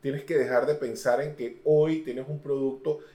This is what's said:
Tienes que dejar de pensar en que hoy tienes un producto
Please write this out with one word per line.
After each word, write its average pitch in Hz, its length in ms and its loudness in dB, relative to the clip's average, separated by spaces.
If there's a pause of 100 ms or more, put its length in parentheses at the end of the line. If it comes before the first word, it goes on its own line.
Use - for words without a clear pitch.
Tienes 135 240 -6
que 170 140 -4
dejar 123 260 2
de 151 120 0
pensar 123 440 0
en 147 160 -6
que 120 280 -8
hoy 156 360 4
tienes 131 260 -8
un 147 140 -8
producto 139 600 -2 (140)